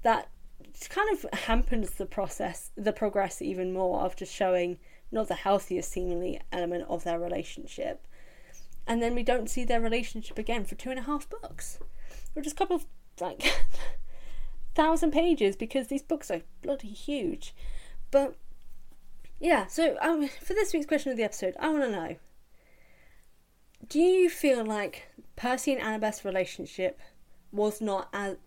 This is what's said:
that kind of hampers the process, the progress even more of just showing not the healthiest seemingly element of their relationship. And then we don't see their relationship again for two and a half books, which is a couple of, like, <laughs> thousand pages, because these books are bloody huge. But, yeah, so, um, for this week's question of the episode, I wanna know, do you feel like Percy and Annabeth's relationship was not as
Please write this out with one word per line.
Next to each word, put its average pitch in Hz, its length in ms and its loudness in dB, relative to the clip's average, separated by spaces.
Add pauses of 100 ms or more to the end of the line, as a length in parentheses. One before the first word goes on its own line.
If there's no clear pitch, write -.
that - 260 4 (600)
kind 427 220 0
of - 280 -2
hampers 226 520 4
the - 140 -4
process, - 720 -4
the 208 180 0
progress 202 480 0
even 185 320 -2
more 185 280 0
of 185 140 -2
just - 180 -8
showing 180 440 2 (340)
not 220 160 0
the 180 80 0
healthiest 196 560 0
seemingly 180 480 -2 (120)
element 175 360 0
of 170 160 -2
their 170 160 0
relationship. - 880 -6 (800)
And 233 140 2
then 233 140 2
we 233 80 2
don't 240 260 2
see 247 140 2
their 233 180 6
relationship 220 560 0
again 220 280 -2
for 202 100 -2
two - 140 -8
and 262 100 -4
a 233 40 -6
half 294 260 -4
books, - 500 -8 (540)
which 302 140 -4
is 302 60 -6
a - 20 -8
couple 381 220 0
of, - 80 -2 (340)
like, 175 240 -6
<laughs> - 1300 4
thousand 320 360 6
pages, 294 440 4
because 233 320 -2
these 277 140 -2
books 320 300 -4
are 185 100 -2 (200)
bloody 277 280 -4
huge. 220 640 -4 (560)
But, 277 260 4 (1040)
yeah, 294 280 4
so, 320 340 2
um, 302 260 2
for - 260 -4
this 403 200 2
week's 302 120 0
question 294 260 0
of 240 60 -2
the 226 60 2
episode, 190 360 -2
I 311 100 0
wanna 285 200 2
know, 175 260 -4 (1700)
do 294 120 0
you 359 300 6
feel 254 360 2
like 208 420 -4 (280)
Percy 247 380 0
and 254 80 -2
Annabeth's 214 440 -2
relationship 185 760 -2 (520)
was 214 300 -2
not 196 320 -2
as 196 320 -4